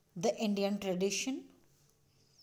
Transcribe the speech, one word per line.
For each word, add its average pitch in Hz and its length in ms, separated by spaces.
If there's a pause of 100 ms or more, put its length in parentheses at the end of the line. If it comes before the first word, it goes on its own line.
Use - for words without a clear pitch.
(180)
the 185 200
Indian 202 420
tradition, 196 640 (1000)